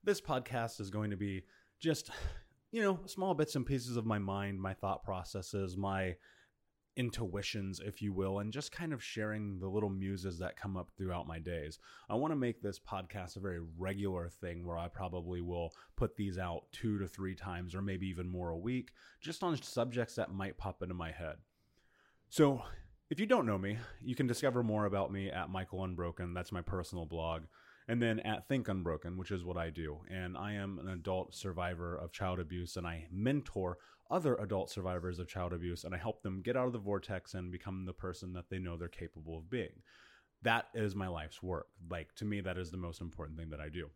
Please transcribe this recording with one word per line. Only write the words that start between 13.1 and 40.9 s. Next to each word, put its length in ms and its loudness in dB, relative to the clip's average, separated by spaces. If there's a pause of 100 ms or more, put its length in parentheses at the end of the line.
a 40 -6
very 220 -2 (160)
regular 520 0
thing 360 -6
where 120 -2
I 120 -2
probably 520 -2
will 300 0 (240)
put 200 4
these 220 0
out 340 -2
two 280 2
to 80 0
three 280 -2
times 380 -6
or 80 -2
maybe 260 0
even 220 -2
more 200 0
a 80 0
week, 340 -2 (300)
just 220 -4
on 180 4
subjects 540 0
that 180 0
might 240 -2
pop 260 -4
into 100 -2
my 180 -2
head. 260 -4 (920)
So 320 8 (500)
if 80 -2
you 80 2
don't 180 6
know 140 4
me, 180 0 (260)
you 120 -2
can 100 4
discover 380 4
more 220 6
about 260 4
me 200 -2
at 180 -2
Michael 340 -2
Unbroken. 520 -2
That's 160 -4
my 100 -2
personal 440 -2
blog. 380 0 (440)
And 140 4
then 180 6
at 280 -2
Think 200 2
Unbroken, 500 0
which 120 -4
is 140 0
what 140 -2
I 120 0
do. 300 -4 (120)
And 260 -4
I 160 -4
am 260 -2
an 100 -6
adult 460 -2
survivor 600 -2
of 160 -4
child 280 0
abuse, 360 -4
and 120 -2
I 240 -6
mentor 680 2 (320)
other 260 6
adult 360 2
survivors 480 0
of 80 -4
child 260 -2
abuse, 300 -2
and 100 -4
I 40 -2
help 260 -4
them 180 -2
get 160 2
out 80 4
of 80 2
the 60 -2
vortex 560 -2
and 160 -2
become 340 -4
the 80 -4
person 400 -6
that 160 -8
they 80 -2
know 200 -2
they're 100 -4
capable 500 -8
of 120 -8
being. 320 -2 (600)
That 320 4
is 220 2